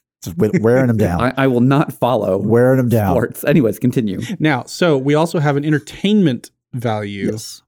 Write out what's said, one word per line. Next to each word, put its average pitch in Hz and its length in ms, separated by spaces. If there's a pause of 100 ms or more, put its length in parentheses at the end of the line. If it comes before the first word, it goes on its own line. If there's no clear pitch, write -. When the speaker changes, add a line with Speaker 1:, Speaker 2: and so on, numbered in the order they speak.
(240)
Speaker 1:
Just 85 140
we-, 107 120 (100)
wearing 123 280
'em 117 100
down. 90 220
Speaker 2:
I, 123 160
I 135 120
will 120 120
not 139 320
follow 104 460
Speaker 1:
Wearing 120 400
'em 127 100
down. 104 240
Speaker 2:
sports. 117 300
Anyways, 135 380
continue. 110 400 (180)
Speaker 3:
Now, 147 280
so 165 300
we 139 200
also 165 240
have 143 160
an 143 80
entertainment 156 880 (200)
value 107 600
Speaker 1:
Yes. - 360